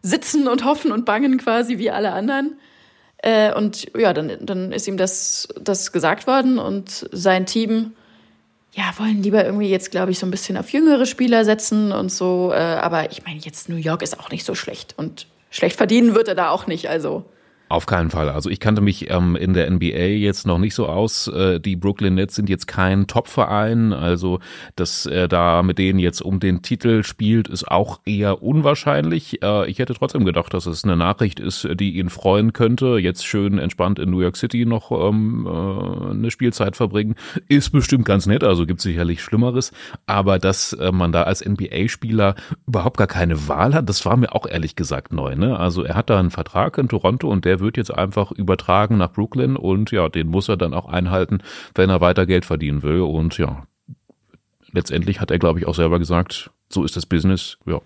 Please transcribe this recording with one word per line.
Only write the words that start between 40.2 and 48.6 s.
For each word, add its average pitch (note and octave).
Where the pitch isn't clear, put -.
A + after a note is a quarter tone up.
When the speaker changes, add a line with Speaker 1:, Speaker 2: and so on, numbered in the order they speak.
Speaker 2:
dass, -
äh, F2+
man F2
da E2
als F#2+
N-B-A-Spieler G2+
überhaupt G#2+
gar G2+
keine E2
Wahl F2
hat, D3
das -
war G#2
mir -
auch -
ehrlich -
gesagt -
neu, C2+
ne? G#2+
Also F2
er D#2
hat G2+
da G#2
einen F2
Vertrag -
in C3
Toronto A#2+
und F#2+
der F#2
wird G#2+
jetzt A#2
einfach G2+
übertragen G2+